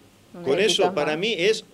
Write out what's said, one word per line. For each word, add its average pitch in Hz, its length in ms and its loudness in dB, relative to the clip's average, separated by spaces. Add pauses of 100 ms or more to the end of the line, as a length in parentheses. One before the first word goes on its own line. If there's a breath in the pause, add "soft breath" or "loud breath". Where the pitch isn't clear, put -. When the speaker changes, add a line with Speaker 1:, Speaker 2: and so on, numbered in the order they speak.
(340)
Speaker 1:
No 175 80 -16
Speaker 2:
Con 143 140 0
Speaker 1:
necesitas 196 300 2
Speaker 2:
eso, 202 80 0
para 151 180 0
Speaker 1:
más. 156 60 -2
Speaker 2:
mí, 214 180 -2
es 202 360 0